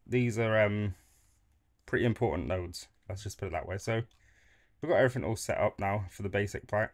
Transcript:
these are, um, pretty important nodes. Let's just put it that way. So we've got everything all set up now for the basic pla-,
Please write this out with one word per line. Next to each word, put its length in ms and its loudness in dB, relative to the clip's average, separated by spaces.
these 320 0
are, 240 4
um, 340 2
pretty 200 0
important 420 0
nodes. 400 -6
Let's 140 -8
just 140 -10
put 100 -6
it 40 -8
that 160 -6
way. 100 -6
So 260 -2
we've 80 -6
got 100 4
everything 240 4
all 120 -2
set 220 -2
up 220 0
now 300 0
for 120 -14
the 80 -4
basic 380 -2
pla-, 260 0